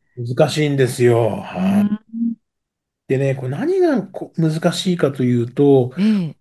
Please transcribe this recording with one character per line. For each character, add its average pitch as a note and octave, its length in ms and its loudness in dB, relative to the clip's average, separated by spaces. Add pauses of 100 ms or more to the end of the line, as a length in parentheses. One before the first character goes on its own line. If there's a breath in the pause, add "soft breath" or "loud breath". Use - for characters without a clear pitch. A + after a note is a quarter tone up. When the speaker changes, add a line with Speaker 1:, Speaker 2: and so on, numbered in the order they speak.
(140)
Speaker 1:
難 B2 360 0
し D3+ 160 -2
い - 20 0
ん C#3+ 80 -2
で C3 120 4
す - 140 -2
よ。 A#2 380 2
は C3+ 400 -2
い。 - 0 -
Speaker 2:
う G#2 40 2
ん。 G#3+ 160 -2 (1080)
Speaker 1:
で C3 100 2
ね、 C3+ 160 0
こ C3+ 100 -10
れ B2+ 40 -6
何 D4 320 -2
が D4+ 220 2
こ - 340 -12
う E3+ 60 -2
難 D#3+ 300 0
し - 200 -2
い E3+ 40 -2
か D3 140 0
と C3+ 120 -6
い B2 200 2
う A#2+ 80 -6
と、 C3+ 480 4
Speaker 2:
え F#3 40 0
え。 G3+ 380 0